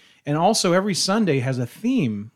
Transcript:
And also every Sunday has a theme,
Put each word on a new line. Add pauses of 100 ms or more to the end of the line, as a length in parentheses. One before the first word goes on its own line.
(260)
And
also
every
Sunday
has
a
theme,